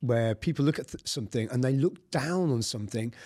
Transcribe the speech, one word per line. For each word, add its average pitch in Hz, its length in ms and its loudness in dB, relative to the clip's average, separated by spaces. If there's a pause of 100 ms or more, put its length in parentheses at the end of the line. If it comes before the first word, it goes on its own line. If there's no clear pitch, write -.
where 117 320 2
people 143 300 0
look 151 160 2
at - 80 -8
th-, - 180 -12
something 110 460 -2
and 123 120 0
they 131 100 2
look 139 380 0
down 170 400 0
on 117 100 2
something 110 520 -4 (120)